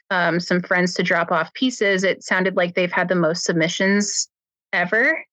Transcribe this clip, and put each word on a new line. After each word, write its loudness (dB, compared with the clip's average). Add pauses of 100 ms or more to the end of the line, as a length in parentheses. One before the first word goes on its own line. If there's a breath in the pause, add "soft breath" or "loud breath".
um, 0
some 0
friends 0
to 0
drop 0
off -2
pieces, 0
it -2
sounded 0
like 0
they've 0
had -2
the 0
most 0
submissions 0 (460)
ever 0